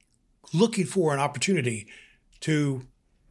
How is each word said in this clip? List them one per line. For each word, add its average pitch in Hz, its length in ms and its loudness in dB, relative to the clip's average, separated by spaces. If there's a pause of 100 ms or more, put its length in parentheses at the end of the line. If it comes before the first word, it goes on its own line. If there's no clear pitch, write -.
(540)
looking 196 320 2
for 160 280 0
an 139 60 0
opportunity 135 640 -2 (540)
to 143 480 -2 (440)